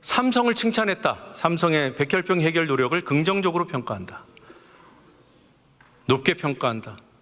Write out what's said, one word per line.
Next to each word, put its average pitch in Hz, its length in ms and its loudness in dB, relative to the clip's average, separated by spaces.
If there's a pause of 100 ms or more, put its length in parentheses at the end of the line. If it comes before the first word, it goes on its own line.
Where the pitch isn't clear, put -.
삼성을 247 520 2
칭찬했다. 214 800 -2
삼성의 160 640 2
백혈병 180 440 0
해결 160 260 2
노력을 135 360 2
긍정적으로 170 640 0
평가한다. 110 580 -8 (1800)
높게 139 280 2
평가한다." 120 640 -4 (240)